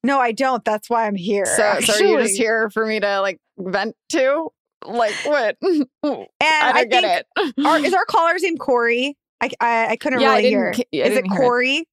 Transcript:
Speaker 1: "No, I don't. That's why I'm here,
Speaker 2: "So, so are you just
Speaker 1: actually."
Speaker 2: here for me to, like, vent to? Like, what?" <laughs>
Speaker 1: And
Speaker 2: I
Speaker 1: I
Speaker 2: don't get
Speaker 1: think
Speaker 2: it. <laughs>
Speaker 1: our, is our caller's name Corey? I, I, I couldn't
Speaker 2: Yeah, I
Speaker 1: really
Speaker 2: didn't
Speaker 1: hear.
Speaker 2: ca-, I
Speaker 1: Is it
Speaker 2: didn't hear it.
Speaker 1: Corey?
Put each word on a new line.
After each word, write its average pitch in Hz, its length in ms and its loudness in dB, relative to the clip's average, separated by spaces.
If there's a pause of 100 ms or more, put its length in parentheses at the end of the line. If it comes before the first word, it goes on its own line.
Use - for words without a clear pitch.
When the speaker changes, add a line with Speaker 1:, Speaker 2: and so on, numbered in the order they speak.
Speaker 1:
"No, 277 160 2
I 240 120 2
don't. 262 320 -2
That's 214 240 -2
why 226 180 0
I'm 202 100 -4
here, 196 280 -2
Speaker 2:
"So, 208 360 0
so - 140 0
are - 80 2
you 359 160 4
just 226 180 0
Speaker 1:
actually." - 0 -
Speaker 2:
here 220 340 0
for 220 160 -2
me 220 140 -2
to, 202 200 0
like, 190 180 -4 (200)
vent 196 360 -4 (160)
to? 294 400 0 (340)
Like, 220 380 -2
what?" 285 400 0
<laughs> - 0 - (800)
Speaker 1:
And 311 280 0
Speaker 2:
I 254 40 2
Speaker 1:
I - 0 -
Speaker 2:
don't 247 160 0
get 262 140 2
Speaker 1:
think - 20 -2
Speaker 2:
it. 180 220 -2 (100)
<laughs> 294 280 -2
Speaker 1:
our, 311 200 4
is 349 100 0
our 359 120 2
caller's 330 360 0
name 339 140 -2
Corey? 240 600 0 (240)
I, 277 100 -2 (100)
I, 226 300 0
I 226 60 0
couldn't 262 240 -2
Speaker 2:
Yeah, 269 120 4
I - 40 4
Speaker 1:
really 208 60 4
Speaker 2:
didn't 208 160 2
Speaker 1:
hear. 180 140 -2
Speaker 2:
ca-, 240 120 -4 (100)
I 143 140 0
Speaker 1:
Is - 80 2
it - 60 2
Speaker 2:
didn't 185 80 -4
hear 196 120 0
it. - 0 -
Speaker 1:
Corey? 254 500 0